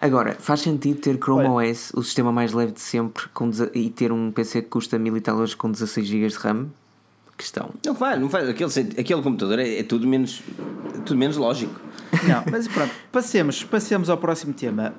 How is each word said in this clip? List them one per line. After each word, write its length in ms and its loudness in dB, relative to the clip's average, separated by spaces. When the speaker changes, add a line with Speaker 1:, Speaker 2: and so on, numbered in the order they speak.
Speaker 1:
Agora, 360 4
faz 240 0
sentido 380 0
ter 180 2
Chrome 280 4
Speaker 2:
Olha. 60 4
Speaker 1:
O 100 4
S, 340 -2
o 80 0
sistema 300 2
mais 180 2
leve 220 0
de 80 -12
sempre, 520 -4
com 160 0
deze-, 240 0
e 160 0
ter 220 0
um 200 0
P 120 0
C 180 -2
que 60 -6
custa 320 -2
mil 160 0
e 60 0
tal 140 0
euros 200 0
com 160 -2
dezasseis 360 -2
gigas 260 0
de 60 -8
ram? 300 0
Questão. 320 -8
Speaker 3:
Não 100 0
faz, 240 0
não 100 0
faz. 200 0
Aquele 200 0
sen-, 200 0
aquele 220 2
computador 380 2
é, 200 0
é 40 0
tudo 220 0
menos, 360 2
é 100 -10
tudo 120 2
menos 200 2
lógico. 420 -2
Speaker 2:
Não, 240 4
mas 160 -2
pronto, 240 0
passemos, 540 2
passemos 460 2
ao 80 4
próximo 360 -2
tema. 460 -2